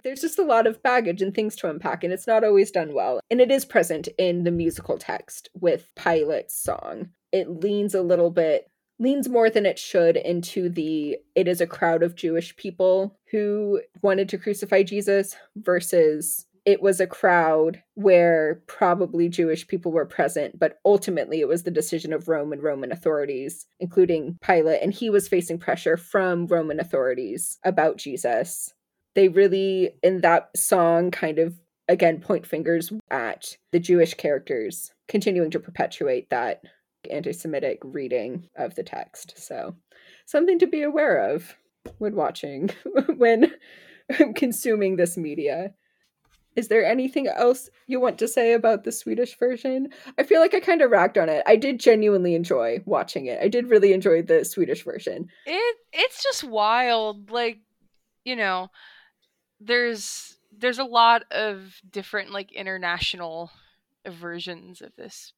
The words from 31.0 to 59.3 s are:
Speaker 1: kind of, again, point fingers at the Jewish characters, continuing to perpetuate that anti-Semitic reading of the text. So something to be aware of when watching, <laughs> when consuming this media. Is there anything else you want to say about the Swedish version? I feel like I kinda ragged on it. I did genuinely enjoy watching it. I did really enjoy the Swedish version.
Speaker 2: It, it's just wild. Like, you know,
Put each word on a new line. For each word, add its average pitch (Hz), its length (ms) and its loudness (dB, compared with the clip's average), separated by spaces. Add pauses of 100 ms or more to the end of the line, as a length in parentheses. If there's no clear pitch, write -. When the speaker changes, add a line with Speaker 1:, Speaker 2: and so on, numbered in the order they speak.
Speaker 1:
kind 156 260 -4
of, 170 160 0 (340)
again, 165 320 2
point 170 240 -4
fingers 165 480 -4 (160)
at - 480 -8 (140)
the 170 80 2
Jewish 170 360 4
characters, 135 760 -4 (160)
continuing 180 460 0
to 156 80 -4
perpetuate - 720 -4
that 120 320 -4 (480)
anti-Semitic 147 720 -6
reading 131 640 -8 (100)
of 120 180 -8
the - 80 -10
text. - 560 -14
So - 360 -14 (520)
something 339 320 2
to 359 80 4
be 302 160 -4
aware 254 500 0
of 170 240 -8 (400)
when 214 180 -6
watching, 147 540 -6 (240)
<laughs> 311 240 0
when 233 380 4 (840)
consuming 214 600 -2
this 175 200 0
media. 156 560 -6 (840)
Is 233 120 -4
there 220 160 4
anything 262 420 0
else 247 440 0 (160)
you 254 140 -4
want 247 180 0
to 226 100 -2
say 233 240 2
about 220 320 2
the - 80 -6
Swedish 233 460 -6
version? 262 500 -2 (300)
I 262 60 0
feel 330 160 4
like 330 120 4
I 370 80 2
kinda 311 280 4
ragged 185 280 4
on 165 140 2
it. 151 160 0
I 208 100 6
did 254 240 -4
genuinely 208 540 4
enjoy 147 500 0
watching 143 400 -4
it. 123 160 -6
I 190 80 2
did 240 220 -2
really 202 240 8
enjoy 180 260 4
the 165 240 2
Swedish 170 400 -4
version. - 440 -10 (180)
Speaker 2:
It, 453 300 -2 (180)
it's 427 280 -2
just 523 220 -4
wild. 220 840 0
Like, 233 300 -4 (680)
you 254 100 -6
know, 190 320 -4 (920)